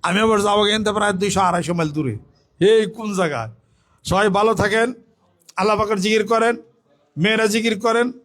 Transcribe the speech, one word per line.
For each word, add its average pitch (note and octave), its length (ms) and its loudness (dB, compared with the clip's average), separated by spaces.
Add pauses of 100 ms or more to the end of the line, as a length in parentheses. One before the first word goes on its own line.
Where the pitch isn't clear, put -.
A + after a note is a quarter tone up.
আমি F3+ 180 0
আবার A3 220 2
যাবো G#3 220 2
কিন্তু G#3 280 0
প্রায় G#3 200 0
দুইশো F#3+ 280 -2
আড়াইশো F3 340 0
মাইল E3 160 -2
দূরে। C#3 280 -6 (420)
এই G#3+ 260 4
কোন G#3+ 280 -10
জায়গায়? C#3+ 340 -4 (560)
সবাই G3+ 240 2
ভালো G#3 260 2
থাকেন, A3 380 0 (640)
আল্লাহ G3+ 220 0
পাকের G#3+ 220 -2
জিকির G#3+ 260 0
করেন, A3+ 300 2 (600)
মেয়েরা A3 300 2
জিকির A3 340 0
করেন। A#3 320 0 (120)